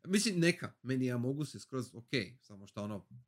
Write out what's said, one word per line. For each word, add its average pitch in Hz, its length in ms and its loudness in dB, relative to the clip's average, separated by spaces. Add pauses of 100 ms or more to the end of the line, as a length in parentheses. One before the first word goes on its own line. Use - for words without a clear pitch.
Mislim, 202 360 4
neka. 170 420 4
Meni 127 300 2
Among 127 280 0
Us 147 140 -4
je 101 60 -10
skroz 127 360 -6
okej, 117 440 -4
samo 101 280 -18
što 104 160 -6
ono, 104 260 -6
nije - 180 -18